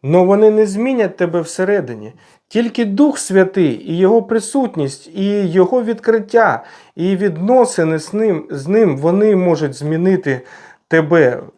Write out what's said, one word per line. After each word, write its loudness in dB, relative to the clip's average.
Но 2
вони 4
не 2
змінять -4
тебе -2
всередині. -6
Тільки -2
Дух 0
Святий 0
і -4
Його 4
присутність, -4
і -2
Його 2
відкриття, 0
і -2
відносини 0
з -14
ним, -2
з -10
ним, 2
вони 2
можуть 0
змінити -2
тебе 2